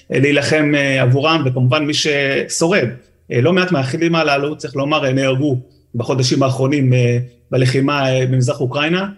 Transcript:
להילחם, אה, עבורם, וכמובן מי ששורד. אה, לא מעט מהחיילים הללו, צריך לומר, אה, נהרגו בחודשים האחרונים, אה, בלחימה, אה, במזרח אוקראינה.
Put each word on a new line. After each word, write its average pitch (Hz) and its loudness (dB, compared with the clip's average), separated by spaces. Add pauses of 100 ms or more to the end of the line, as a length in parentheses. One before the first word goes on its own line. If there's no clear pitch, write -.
(100)
להילחם, 143 2
אה, 139 0
עבורם, 139 2
וכמובן 131 0
מי 147 -2
ששורד. 143 0 (440)
אה, 127 2
לא 156 2
מעט 185 2
מהחיילים 160 0
הללו, 151 0
צריך 135 -12
לומר, 143 -2
אה, 131 0
נהרגו 135 0 (360)
בחודשים 131 0
האחרונים, 131 0
אה, 120 2 (320)
בלחימה, 135 0
אה, 131 0
במזרח 131 0
אוקראינה. 151 -2